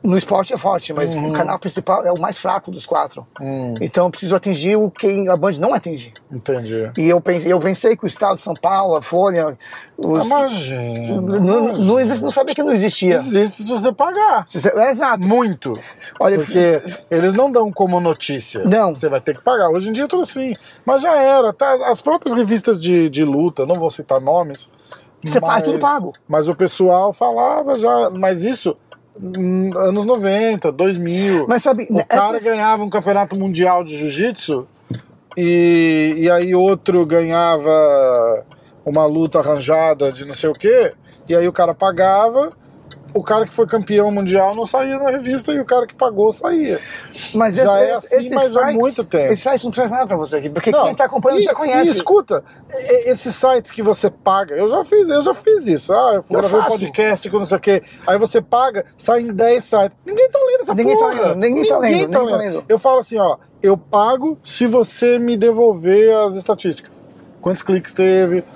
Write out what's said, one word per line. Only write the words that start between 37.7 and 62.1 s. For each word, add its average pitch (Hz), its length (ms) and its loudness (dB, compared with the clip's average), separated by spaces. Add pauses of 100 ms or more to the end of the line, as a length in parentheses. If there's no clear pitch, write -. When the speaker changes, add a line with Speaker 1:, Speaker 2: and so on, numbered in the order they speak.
Speaker 2:
uma 151 220 2
luta 160 340 0
arranjada 147 720 0
de 131 120 -16
não 143 100 -14
sei 160 140 -2
o 151 60 -2
quê, 220 380 2 (360)
e 165 60 0
aí 170 120 4
o 175 60 0
cara 170 220 2
pagava, 196 760 2 (640)
o 196 80 -2
cara 214 240 0
que - 80 -20
foi 226 120 0
campeão 208 440 0
mundial 196 440 0
não 226 120 -6
saía 269 320 -2
na 277 120 0
revista 262 420 -4
e 294 80 -2
o 240 40 -4
cara 247 220 2
que - 80 -20
pagou 220 380 2
saía. 320 460 -2 (560)
Speaker 1:
Mas 214 220 2
Speaker 2:
Já 208 60 2
Speaker 1:
esse, 202 80 6
Speaker 2:
é 202 200 4
Speaker 1:
esse, 233 160 -4
Speaker 2:
assim, 247 120 0
Speaker 1:
esses 254 140 -2
Speaker 2:
mas 262 240 2
há 254 100 4
Speaker 1:
sites, 233 160 0
Speaker 2:
muito 247 220 -2
tempo. 165 280 0
Speaker 1:
esses 202 120 -2
sites 262 200 0
não 240 60 -4
trazem 233 260 -2
nada 254 100 0
pra 190 100 -4
você 151 220 -4
aqui, 143 120 -6
porque 170 200 -2
Speaker 2:
Não, 277 140 2
Speaker 1:
quem - 100 0
tá 262 100 2
acompanhando 269 360 0
Speaker 2:
e, 415 40 4
Speaker 1:
já 605 100 0
conhece. 285 320 2
Speaker 2:
e 330 40 4
escuta, 339 520 2 (280)
e, 508 400 0
esses 247 240 -2
sites 262 360 2
que 226 120 -10
você 208 280 2
paga, 190 440 -2
eu 196 160 0
já 339 140 0
fiz, 415 240 4
eu 294 140 2
já 311 120 0
fiz 415 320 0
isso. 170 260 0
Ah, 233 220 4
eu 190 160 -2
Speaker 1:
Eu 196 100 2
Speaker 2:
gravei 196 180 2
um 220 40 2
Speaker 1:
faço. 220 160 0
Speaker 2:
podcast 196 520 -2
com 202 80 -2
não 196 60 -2
sei 185 140 -2
o - 20 -4
quê, 196 220 2 (240)
aí 190 120 2
você 220 220 0
paga, 240 460 -2 (100)
sai 240 240 0
em 233 140 -8
dez 233 300 2
sites. 202 320 0 (100)
Ninguém 453 240 2
tá 554 160 0
lendo 494 160 2
essa - 120 -4
Speaker 1:
Ninguém 311 240 2
tá 453 60 4
Speaker 2:
porra. 226 240 0
Speaker 1:
lendo, 175 80 0
ninguém 240 320 0
tá - 120 2
Speaker 2:
Ninguém 247 200 2
Speaker 1:
lendo, - 100 -2